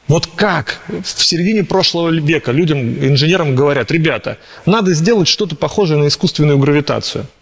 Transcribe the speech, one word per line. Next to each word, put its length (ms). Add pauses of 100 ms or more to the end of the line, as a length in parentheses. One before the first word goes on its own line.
Вот 180
как 600
в 360
середине 400
прошлого 460
века 420
людям, 280
инженерам 760
говорят: 360
«Ребята, 480 (260)
надо 280
сделать 340
что-то 280
похожее 440
на 80
искусственную 500
гравитацию». 720 (140)